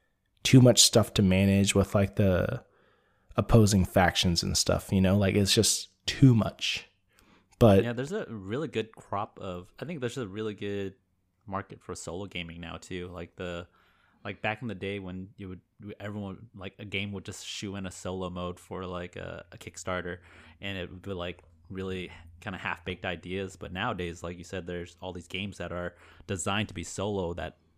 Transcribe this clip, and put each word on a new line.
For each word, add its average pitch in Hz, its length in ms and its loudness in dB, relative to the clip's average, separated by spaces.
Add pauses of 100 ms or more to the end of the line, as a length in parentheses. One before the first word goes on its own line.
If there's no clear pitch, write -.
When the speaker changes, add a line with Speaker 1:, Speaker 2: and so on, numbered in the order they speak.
(420)
Speaker 1:
too - 180 10
much 123 220 10
stuff - 320 4
to 107 80 4
manage 98 520 6
with, 98 200 4
like, 98 220 2
the 95 460 2 (720)
opposing 104 480 6
factions 87 580 2
and 90 140 0
stuff, - 360 0
you 98 80 4
know? 95 160 6
Like, 98 180 4
it's 101 200 4
just - 340 2 (180)
too 131 280 8
much. - 540 -2 (680)
But 101 260 8
Speaker 2:
Yeah, 120 80 -2
there's 135 200 -6
a 208 160 -6
really 113 400 -6
good 110 240 -6
crop - 480 -8
of, 90 400 -10
I - 40 -8
think 151 160 -10
there's 123 180 -6
a 120 80 -6
really 107 280 -8
good 101 400 -8 (520)
market 98 360 -10
for 90 120 -12
solo 92 320 -10
gaming 85 340 -10
now 82 160 -12
too. 90 360 -12
Like, 87 240 -14
the, 87 300 -8 (580)
like, 104 180 -12
back 107 200 -6
in 123 60 -8
the 104 60 -8
day 98 240 -6
when 92 380 -12
you 98 120 -14
would, 90 120 -14 (380)
everyone, 101 560 -10
like, 95 240 -14
a 107 60 -14
game 101 280 -6
would 95 120 -10
just - 220 -14
shoe 98 300 -10
in 98 100 -8
a 90 40 -8
solo 92 400 -8
mode 90 300 -8
for, 92 260 -10
like, 87 300 -10
a, 90 360 -12
a - 60 -18
Kickstarter, 90 600 -8 (420)
and 98 180 -8
it 87 120 -8
would 92 120 -18
be, 98 100 -10
like, 90 300 -8 (280)
really 92 400 -8 (300)
kinda 92 180 -10
half-baked - 460 -8
ideas. 90 520 -8
But 82 160 -14
nowadays, 90 500 -6
like 87 140 -10
you 85 80 -16
said, 90 220 -10
there's 87 340 -10
all 92 120 -10
these 87 160 -14
games 98 300 -10
that 87 140 -8
are 87 220 -8 (320)
designed 101 420 -2
to - 60 -12
be 85 100 -8
solo 95 500 -4
that 82 220 -10 (220)